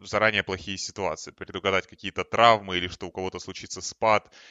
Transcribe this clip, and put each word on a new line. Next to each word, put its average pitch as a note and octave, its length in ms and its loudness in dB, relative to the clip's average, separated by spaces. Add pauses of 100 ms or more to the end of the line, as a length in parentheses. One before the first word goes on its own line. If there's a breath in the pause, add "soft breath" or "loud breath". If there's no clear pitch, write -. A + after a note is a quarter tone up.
заранее G#2+ 360 2
плохие F#2+ 360 -6
ситуации, - 520 -6
предугадать F#2+ 560 -2
какие-то F#2 380 -8
травмы G#2 540 4
или F2 100 -2
что - 180 -10
у F2 40 -10
кого-то F#2 280 -6
случится - 440 -12
спад. - 480 0 (200 loud breath)